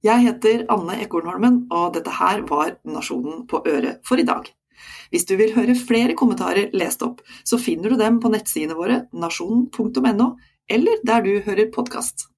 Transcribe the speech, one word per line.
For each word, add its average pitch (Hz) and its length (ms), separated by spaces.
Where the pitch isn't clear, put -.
Jeg 226 220
heter 226 460
Anne 185 340
Ekornholmen, 185 560
og 170 240
dette 165 160
her 185 360
var 151 360
Nasjonen 147 640
på - 160
øret - 400
for - 160
i - 80
dag. - 220
Hvis - 180
du 190 100
vil 220 160
høre 247 240
flere 240 380
kommentarer 202 580
lest 165 300
opp, 247 160
så 247 140
finner 190 320
du 233 60
dem 226 200
på 226 140
nettsidene 160 420
våre, 233 280
nasjonen 175 580
punktum 254 380
N 214 160
O, - 40
eller 381 400
der 226 160
du 202 100
hører 208 260
podcast. - 560